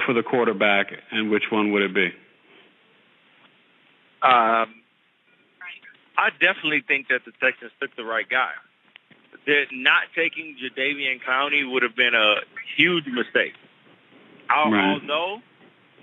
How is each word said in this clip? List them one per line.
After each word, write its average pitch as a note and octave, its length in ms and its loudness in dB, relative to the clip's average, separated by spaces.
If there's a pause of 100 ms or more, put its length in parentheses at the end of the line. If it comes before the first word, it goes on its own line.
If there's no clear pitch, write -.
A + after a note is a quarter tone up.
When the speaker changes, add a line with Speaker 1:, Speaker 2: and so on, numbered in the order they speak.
Speaker 1:
for C3+ 80 0
the A#2 100 0
quarterback, G#2 680 0 (240)
and G#2+ 180 -2
which G#2 200 2
one G#2 220 0
would G2+ 100 2
it F#2+ 120 -2
be? F#2 180 0 (2000)
Speaker 2:
Um, A2+ 580 2 (1400)
I G#3 140 2 (100)
definitely D#3+ 460 0
think C3+ 220 -2
that B2 160 0
the A2+ 160 -20
Texans B2 400 -2
took C#3 160 -8
the A#2 80 -10
right A2 240 -4
guy. B2 220 -2 (960)
That D3 260 2
not C#3+ 320 2 (120)
taking D#3+ 400 -6
Jadeveon C3 680 -6
Clowney C#3 480 -2
would B2+ 120 0
have A#2 120 0
been A#2+ 200 2
a G#2+ 220 4 (400)
huge E3 300 2
mistake. A#2+ 460 -2 (960)
Al-, D3 220 2
Speaker 1:
Right. G2 300 2
Speaker 2:
although, E3 380 -6 (640)